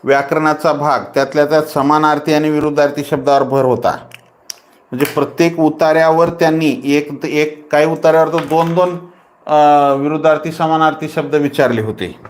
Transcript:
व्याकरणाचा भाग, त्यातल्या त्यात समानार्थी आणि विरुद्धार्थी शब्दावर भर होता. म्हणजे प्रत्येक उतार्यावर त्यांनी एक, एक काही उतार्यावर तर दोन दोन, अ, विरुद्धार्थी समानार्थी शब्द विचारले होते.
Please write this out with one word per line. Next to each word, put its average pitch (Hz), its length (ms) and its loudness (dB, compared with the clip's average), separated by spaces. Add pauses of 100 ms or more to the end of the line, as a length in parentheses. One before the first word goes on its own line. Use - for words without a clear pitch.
व्याकरणाचा 151 680 0
भाग, 143 260 0
त्यातल्या 139 460 0
त्यात 151 180 2
समानार्थी 151 720 0
आणि 151 160 0
विरुद्धार्थी 147 540 -2
शब्दावर 139 400 0
भर 131 220 0
होता. 120 260 0 (1000)
म्हणजे 131 140 -2
प्रत्येक 165 540 -2
उतार्यावर 160 720 2
त्यांनी 160 540 0
एक, 143 420 -2
एक 151 460 -4
काही 151 140 4
उतार्यावर 160 480 2
तर 151 120 -2
दोन 165 300 0
दोन, 180 220 0 (480)
अ, 151 120 2 (360)
विरुद्धार्थी 151 580 0
समानार्थी 160 580 -2
शब्द 143 260 -4
विचारले 139 460 0
होते. 104 380 -8 (100)